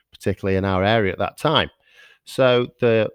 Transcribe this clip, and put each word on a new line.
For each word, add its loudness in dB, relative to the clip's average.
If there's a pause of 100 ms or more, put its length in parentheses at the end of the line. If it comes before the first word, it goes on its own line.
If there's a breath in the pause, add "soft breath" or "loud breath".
(100)
particularly -4
in -2
our 0
area 0
at -10
that -6
time. 0 (540 soft breath)
So 0 (120)
the, 2